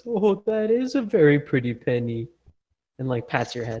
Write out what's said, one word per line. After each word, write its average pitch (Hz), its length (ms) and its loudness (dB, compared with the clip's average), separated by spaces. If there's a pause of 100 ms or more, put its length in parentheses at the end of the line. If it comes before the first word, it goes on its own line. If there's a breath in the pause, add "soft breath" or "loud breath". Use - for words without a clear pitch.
Oh, 208 300 2 (120)
that 214 240 -2
is 254 240 0
a 285 60 2
very 165 380 4
pretty 127 340 -2
penny, 120 540 -4 (720)
and, 131 80 -6
like, 123 200 -4
pats 120 280 -4
your 120 100 -8
head. 113 140 -8